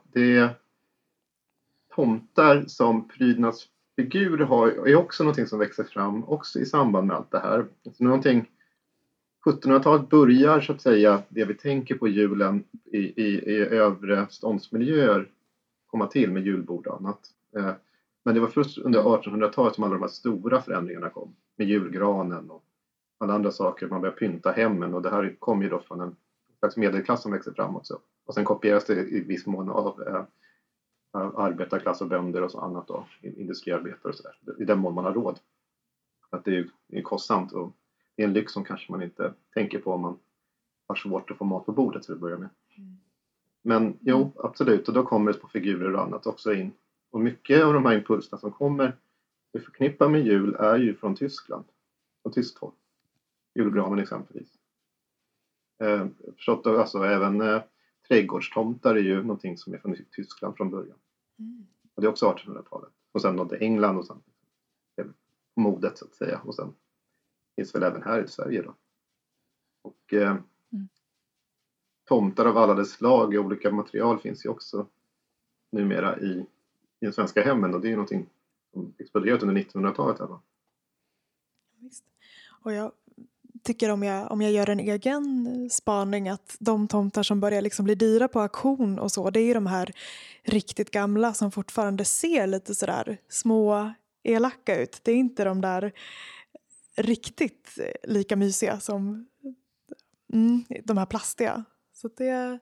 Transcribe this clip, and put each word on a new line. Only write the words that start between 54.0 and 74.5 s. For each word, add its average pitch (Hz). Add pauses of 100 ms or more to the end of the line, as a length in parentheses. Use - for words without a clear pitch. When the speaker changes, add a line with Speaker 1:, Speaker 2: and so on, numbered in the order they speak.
Speaker 1:
Eh, 104 (300)
förstått, -
alltså, 110
även, 101
eh, 110 (460)
trädgårdstomtar 113
är 107
ju 95
någonting 101
som 90
är 90
från 101 (140)
Tyskland -
från 98
början. 92 (420)
Speaker 3:
Mm. 226 (280)
Speaker 1:
Och -
det 104
är -
också 107
artonhundratalet. - (220)
Och 107
sen 95
nådde 90
England 107
och 87
sen - (1300)
modet, 95
så -
att -
säga. -
Och -
sen - (840)
finns 101
väl 95
även 90
här 110
i -
Sverige 85
då. - (1080)
Och, -
eh, 101 (360)
Speaker 2:
Mm. 196 (1200)
Speaker 1:
tomtar 101
av 110
alla 104
dess 98
slag 117
i 104
olika 101
material 107
finns 101
ju 117
också 104 (840)